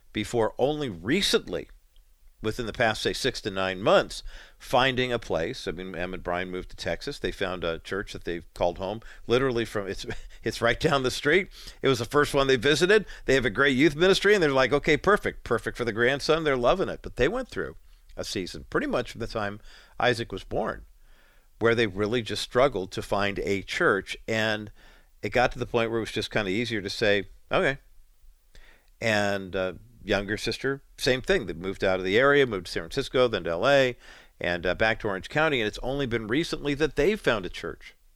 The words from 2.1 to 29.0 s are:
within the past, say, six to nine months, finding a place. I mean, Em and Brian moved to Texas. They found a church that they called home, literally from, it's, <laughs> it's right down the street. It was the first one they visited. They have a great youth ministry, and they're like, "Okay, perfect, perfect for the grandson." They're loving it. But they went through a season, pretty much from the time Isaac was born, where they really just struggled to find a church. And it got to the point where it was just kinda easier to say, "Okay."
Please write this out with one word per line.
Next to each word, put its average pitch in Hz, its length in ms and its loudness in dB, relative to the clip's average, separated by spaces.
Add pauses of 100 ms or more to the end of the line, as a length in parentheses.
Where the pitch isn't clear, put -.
within 110 240 -4
the 101 80 -8
past, 110 280 0
say, 101 120 0
six - 280 -4
to 107 100 -6
nine 95 300 -2
months, 147 420 2 (340)
finding 127 540 0
a 117 80 0
place. 92 480 -4
I 95 40 -2
mean, 92 240 -10
Em 90 180 -6
and 85 100 -10
Brian 87 260 -4
moved 90 200 -8
to - 60 -14
Texas. - 440 -6
They 92 120 -4
found 90 320 -4
a 82 160 -2
church 101 340 -6
that 92 100 -12
they 87 180 -6 (120)
called 87 240 0
home, 95 240 -6 (260)
literally 120 380 2
from, 101 220 -4
it's, 95 180 -6 (200)
<laughs> - 180 -16
it's - 180 -4
right 117 180 2
down 143 240 2
the 123 80 2
street. 170 380 2 (320)
It 131 60 2
was 131 120 4
the 120 60 -4
first 147 280 2
one 139 140 4
they 135 80 6
visited. 160 500 4 (200)
They 131 100 4
have 127 100 4
a 127 40 0
great 131 260 4
youth 143 200 6
ministry, 185 380 4
and 202 80 4
they're 147 100 4
like, 131 220 4
"Okay, 147 240 4
perfect, - 460 2
perfect 113 340 -2
for 123 80 -4
the 113 80 0
grandson." 135 500 2
They're 139 140 2
loving 135 320 2
it. 78 120 -8
But - 160 -10
they 123 100 4
went 240 220 -4
through 78 260 -6 (400)
a 92 80 -8
season, 82 460 -6
pretty 226 180 -2
much 147 240 -4
from - 80 -14
the 113 80 -6
time 101 320 -6 (400)
Isaac 117 320 0
was 92 120 -8
born, - 420 -6 (720)
where 113 160 4
they 117 120 4
really 104 340 -2
just 107 200 -6
struggled 120 520 0
to 107 80 -6
find 101 380 -2
a 92 220 -2
church. 113 540 0 (120)
And 107 440 -2 (500)
it 107 80 -6
got 123 240 4
to 127 60 -10
the 123 60 -4
point 113 240 0
where 117 100 -2
it 110 40 -2
was - 80 -6
just - 200 -4
kinda 104 200 0
easier 113 300 -2
to 95 80 -6
say, 101 360 2 (260)
"Okay." 147 280 2 (1200)